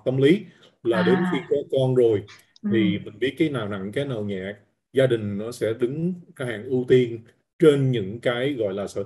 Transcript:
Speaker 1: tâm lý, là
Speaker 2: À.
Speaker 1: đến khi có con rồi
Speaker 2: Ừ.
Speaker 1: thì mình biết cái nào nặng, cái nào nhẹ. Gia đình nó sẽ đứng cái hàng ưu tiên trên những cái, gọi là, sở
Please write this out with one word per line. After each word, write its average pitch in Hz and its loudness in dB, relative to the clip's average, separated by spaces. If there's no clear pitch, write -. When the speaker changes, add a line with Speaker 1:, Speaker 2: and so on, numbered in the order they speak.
Speaker 1:
tâm 131 0
lý, 147 4
là 117 0
Speaker 2:
À. 180 2
Speaker 1:
đến 180 4
khi 139 0
có 143 0
con 131 0
rồi 113 4
Speaker 2:
Ừ. 208 -4
Speaker 1:
thì 101 2
mình 107 -18
biết 131 -2
cái 160 2
nào 117 -4
nặng, 101 -8
cái 139 -4
nào 120 -6
nhẹ. 98 -8
Gia 131 4
đình 107 0
nó 113 -8
sẽ 113 -2
đứng 160 -2
cái 127 -6
hàng 107 -8
ưu 127 -2
tiên 120 2
trên 143 6
những 110 -4
cái, 127 -2
gọi 107 -2
là, 98 -6
sở 101 -6